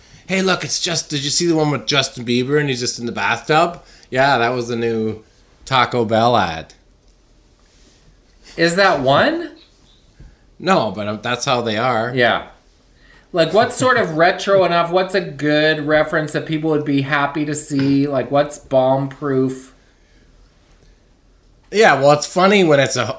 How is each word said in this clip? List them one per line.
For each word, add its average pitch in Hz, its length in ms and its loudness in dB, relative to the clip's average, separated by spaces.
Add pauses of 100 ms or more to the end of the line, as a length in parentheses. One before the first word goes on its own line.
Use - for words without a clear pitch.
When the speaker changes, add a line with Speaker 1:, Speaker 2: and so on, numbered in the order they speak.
(280)
Speaker 1:
"Hey, 190 160 -2
look, 185 200 0
it's - 160 -6
just, 170 300 -6
did 139 140 -4
you 143 80 -6
see 175 160 0
the 165 80 2
one 151 160 2
with 135 160 -4
Justin 131 380 -4
Bieber 127 340 0
and 147 100 0
he's 123 100 -4
just 120 200 -6
in 117 80 -8
the 113 40 -4
bathtub? 117 720 -2 (280)
Yeah, 131 260 2
that 117 120 0
was 123 180 -4
the 120 80 -6
new 113 480 -4 (420)
Taco 123 400 0
Bell 113 320 4
ad." 80 380 -2 (1800)
Speaker 2:
Is 170 180 0
that 185 240 0
one? 233 560 0 (1000)
Speaker 1:
No, 151 340 0
but, 101 160 -6
um, 104 140 -6
that's 120 240 -4
how 123 160 0
they 110 160 -2
are. 120 360 0
Speaker 2:
Yeah. 117 340 2 (840)
Like, 165 220 0
what's - 240 2
sort 254 180 2
of 170 220 -2
retro 185 480 2
enough? 170 260 0
What's 185 240 0
a 190 60 2
good 151 640 0
reference 151 460 0
that 147 120 -4
people 160 260 -4
would 147 120 0
be 139 200 0
happy 143 420 -2
to 147 100 -4
see? 139 500 0
Like, 131 260 -4
what's 147 260 0
bomb-proof? 131 1160 -2 (2000)
Speaker 1:
Yeah, 175 300 4
well, 143 100 6
it's 147 140 2
funny 190 400 4
when 143 160 4
it's 131 160 -2
a, 120 220 -4